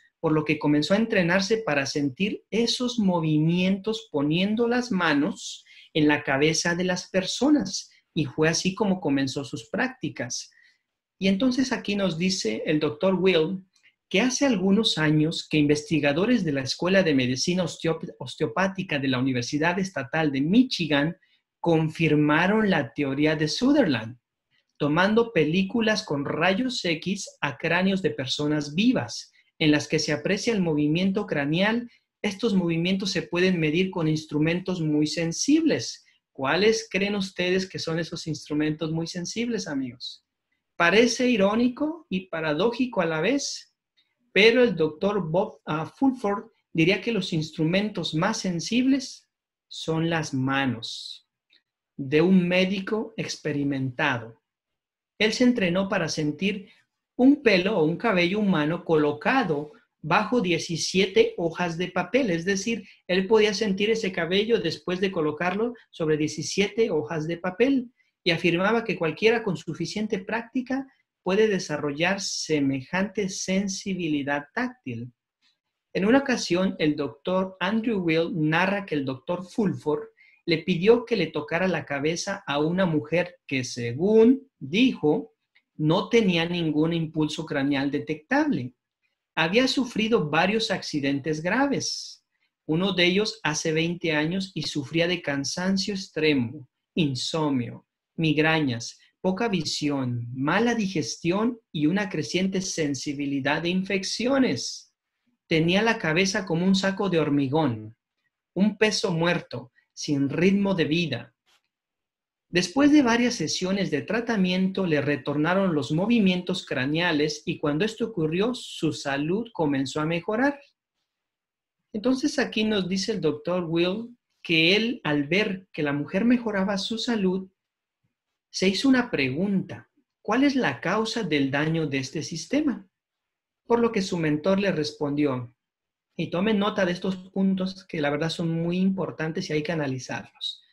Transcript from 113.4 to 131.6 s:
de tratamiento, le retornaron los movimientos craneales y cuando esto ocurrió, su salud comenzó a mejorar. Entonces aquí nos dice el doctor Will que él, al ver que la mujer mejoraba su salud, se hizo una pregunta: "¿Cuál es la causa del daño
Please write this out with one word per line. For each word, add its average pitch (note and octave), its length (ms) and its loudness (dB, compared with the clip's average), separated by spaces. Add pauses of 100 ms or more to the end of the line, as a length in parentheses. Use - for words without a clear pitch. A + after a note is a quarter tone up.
de C#3+ 100 0
tratamiento, F#3+ 880 0
le D3+ 140 2
retornaron D3+ 760 0
los C#3+ 160 -2
movimientos F#3 760 2
craneales D3+ 800 0
y D#3+ 140 -4
cuando D3+ 260 0
esto A3+ 200 -4
ocurrió, G3 500 -2
su - 380 -4
salud D3+ 600 -4
comenzó C#3+ 460 -2
a D3+ 60 0
mejorar. G#3+ 540 -2 (1300)
Entonces C4 460 -2
aquí A3 240 -2
nos G#3 240 0
dice F#3+ 240 -4
el G3 100 -4
doctor E3 440 -2
Will F3+ 520 -4 (240)
que E3 340 4
él, A3+ 280 -2
al D3 240 0
ver G3 440 -2
que D#3+ 120 -6
la C#3+ 100 0
mujer D3 320 -2
mejoraba G#3 520 0
su A3 200 -6
salud, F#3+ 520 -2 (1000)
se - 200 0
hizo G3+ 180 0
una B3+ 240 2
pregunta: D3+ 800 -2 (320)
"¿Cuál B3 240 2
es C4+ 100 4
la D#3+ 240 0
causa A3 440 -2
del C#3+ 280 0
daño D#3 340 0